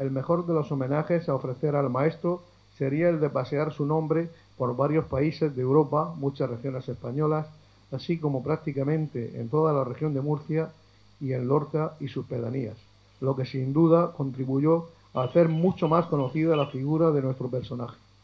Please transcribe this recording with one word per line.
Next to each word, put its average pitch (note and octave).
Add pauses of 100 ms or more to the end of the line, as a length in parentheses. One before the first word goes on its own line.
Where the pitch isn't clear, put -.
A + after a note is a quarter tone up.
el C3+
mejor E3+
de E3+
los D#3
homenajes D3+
a C#3+
ofrecer C#3
al C#3
maestro E3 (340)
sería D3
el E3+
de D3+
pasear C#3+
su C#3+
nombre D#3+ (300)
por B2
varios D3
países D3+
de B2+
Europa, D3
muchas C#3
regiones B2+
españolas, D3+ (440)
así E3
como C#3+
prácticamente C#3+
en A#2
toda D3+
la C#3
región D3
de C3+
Murcia D3+ (480)
y C3
en B2
Lorca D3+
y C#3+
sus A#2+
pedanías, A#2+ (440)
lo C3
que C3
sin C3
duda E3
contribuyó C3+ (260)
a C3
hacer E3
mucho E3
más E3
conocida D#3
la C#3
figura D#3
de C#3+
nuestro C3
personaje. B2 (280)